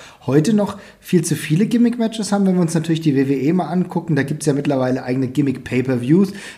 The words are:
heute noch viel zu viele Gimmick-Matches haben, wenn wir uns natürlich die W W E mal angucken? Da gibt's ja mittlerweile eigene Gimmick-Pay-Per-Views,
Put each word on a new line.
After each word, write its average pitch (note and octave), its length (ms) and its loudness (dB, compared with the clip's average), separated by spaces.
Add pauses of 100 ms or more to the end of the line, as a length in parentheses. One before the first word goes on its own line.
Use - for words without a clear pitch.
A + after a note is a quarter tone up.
(260)
heute D3+ 280 2
noch G#3 260 0 (220)
viel E3+ 240 0
zu D#3 100 -2
viele E3+ 300 0
Gimmick-Matches A3+ 680 0
haben, G3+ 160 2
wenn F#3 60 4
wir F3+ 80 2
uns E3 120 0
natürlich D#3+ 280 0
die C#3+ 160 2
W C3+ 100 2
W C#3 100 2
E C3+ 140 0
mal F3 160 0
angucken? E3+ 480 -2
Da E3+ 80 0
gibt's - 220 -6
ja D3 80 4
mittlerweile C3 500 0
eigene B2+ 240 -2
Gimmick-Pay-Per-Views, C3 1040 0 (260)